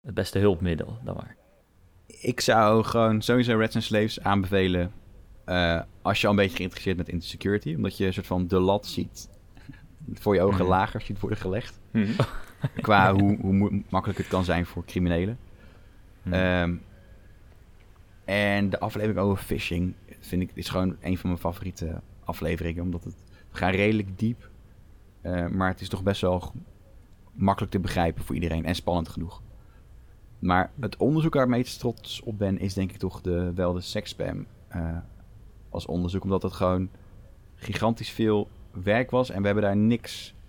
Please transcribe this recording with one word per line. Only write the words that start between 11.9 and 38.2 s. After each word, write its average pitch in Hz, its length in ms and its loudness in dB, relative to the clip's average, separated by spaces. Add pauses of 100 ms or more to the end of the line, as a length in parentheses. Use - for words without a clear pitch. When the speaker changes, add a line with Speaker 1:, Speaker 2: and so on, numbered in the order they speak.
Speaker 3:
Mhm. 107 200 2 (400)
Speaker 2:
<laughs> - 300 -6
Qua 98 340 6
hoe, 101 260 4
hoe 95 120 0
mo-, 101 360 2
makkelijk 95 300 -2
het 92 100 -6
kan 92 160 0
zijn 87 220 0
voor - 180 -10
criminelen. 90 540 0 (840)
Speaker 1:
Mhm. 90 120 -2
Speaker 2:
Ehm, 90 400 2 (1500)
en 101 460 2
de - 100 -2
aflevering 107 380 0
over 98 260 2
phishing 87 500 -2 (260)
vind 90 220 -2
ik, - 120 -4
is - 140 -8
gewoon 92 320 0
een 87 180 -2
van 90 120 -4
mijn 87 120 -2
favoriete 85 580 -6 (240)
afleveringen, 85 580 -4
omdat 87 220 -4
het, - 100 -12 (360)
we - 60 -16
gaan 92 140 0
redelijk 98 480 2
diep, 117 300 -2 (720)
eh, 90 260 -2
maar 92 220 0
het 92 120 -4
is 95 80 -10
toch 92 140 -6
best 98 180 0
wel 90 200 2
g-, - 100 -12 (840)
makkelijk 98 400 0
te 98 80 0
begrijpen 85 440 0
voor - 100 -6
iedereen 82 300 -2
en 82 100 0
spannend 87 340 -2
genoeg. - 340 -10 (960)
Maar 90 320 2 (100)
het 104 160 -6
onderzoek 156 380 2
waar 139 80 6
ik 127 60 4
meest 123 300 0
trots - 420 -6
op 104 180 -8
ben, 95 200 2
is 98 160 -4
denk 95 180 -2
ik - 60 -16
toch - 220 -6
de, 87 340 0
wel 90 180 0
de 90 80 -2
seksspam, 98 640 -8 (220)
eh, 85 280 -4 (760)
als - 160 -8
onderzoek, 90 380 -2
omdat 95 180 0
het 92 100 -4
gewoon 92 360 0 (640)
gigantisch 113 560 -2
veel 107 380 2 (340)